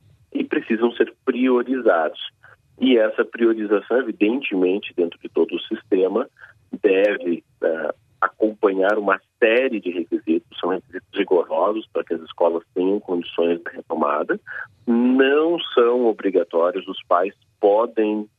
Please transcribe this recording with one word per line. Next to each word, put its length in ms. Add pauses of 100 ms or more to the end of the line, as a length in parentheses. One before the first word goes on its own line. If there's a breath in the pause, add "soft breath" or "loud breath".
(320)
e 120
precisam 480
ser 200 (120)
priorizados. 960 (600 loud breath)
E 160
essa 280
priorização, 720
evidentemente, 960
dentro 260
de 80
todo 260
o 60
sistema, 680 (540 loud breath)
deve, 600 (180)
eh, 320 (260)
acompanhar 760
uma 220 (180)
série 420
de 100
requisitos, 680
são 120
requisitos 480
rigorosos 760
para 120
que 100
as 80
escolas 400 (120)
tenham 260
condições 580
de 180
retomada, 640 (480 loud breath)
não 720 (160)
são 320
obrigatórios, 800
os 180
pais 300 (240)
podem 720 (100)